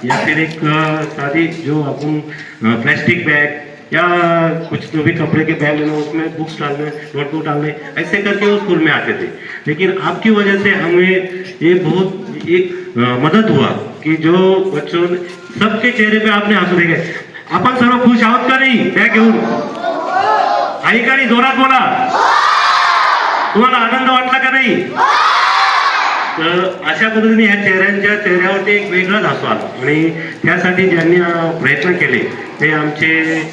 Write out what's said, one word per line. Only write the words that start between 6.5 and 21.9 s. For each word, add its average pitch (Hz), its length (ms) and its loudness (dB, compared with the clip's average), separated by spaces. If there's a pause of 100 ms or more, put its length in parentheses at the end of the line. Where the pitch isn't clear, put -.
डालने, 147 260 -4 (300)
नोटबुक 147 300 -4
डालने, 147 300 -2 (220)
ऐसे 165 200 -4
करके 202 280 0
वो 208 120 4
स्कूल 196 200 0
में 156 140 2
आते 113 220 -2
थे। - 160 -6 (380)
लेकिन 175 360 0
आपकी 190 260 0
वजह 196 340 2
से 202 60 2
हमें 180 760 2 (180)
ये 165 120 4
बहुत 175 540 0 (220)
एक, - 480 0
अ, - 20 0
मदद 139 500 2
हुआ 135 180 4 (360)
कि 156 120 2
जो 185 400 4 (200)
बच्चों 170 260 -2
ने, 180 160 0 (420)
सबके 220 320 0
चेहरे 214 280 2
पे 214 100 2
आपने 208 260 2
आंसू 180 200 2
देखे। 175 180 2 (580)
अपन 196 240 2
सर्व 247 220 4
खुश 240 260 4
आहोत 247 260 2
का 269 80 4
नहीं 262 340 2
बैग 220 220 2
घेऊन? 220 240 4 (1500)
आई 196 140 2
का 254 160 0
नहीं? 269 120 0
जोरात 240 280 2
बोला। - 540 2 (1400)